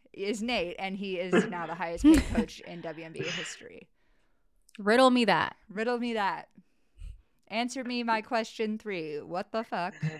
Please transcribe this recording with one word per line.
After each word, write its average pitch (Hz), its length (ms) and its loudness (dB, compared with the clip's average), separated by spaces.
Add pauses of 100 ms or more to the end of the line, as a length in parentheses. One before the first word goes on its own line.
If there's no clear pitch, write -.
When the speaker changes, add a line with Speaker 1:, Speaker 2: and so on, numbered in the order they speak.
(120)
Speaker 1:
is 202 320 -4
Nate, 196 340 -2
and 190 180 -6
he 190 220 -4
is 185 320 2
now 175 160 -6
the 160 80 -6
highest 170 300 -6
paid 294 240 10
Speaker 2:
<laughs> 233 60 -4
Speaker 1:
coach - 260 -2
in 175 220 -12
W 160 220 -10
N 160 80 -12
B 151 60 -12
A 156 140 -4
history. - 560 -12 (920)
Speaker 3:
Riddle 233 320 8
me 247 140 4
that. 175 320 2 (120)
Speaker 1:
Riddle 226 300 -2
me 233 160 -4
that. 190 340 -2 (1000)
Answer 240 340 -4
me 240 220 -2
my 226 180 2
question 220 560 -2
three. 160 420 -6
What 175 300 -6
the 220 140 -2
fuck? 190 300 -4 (260)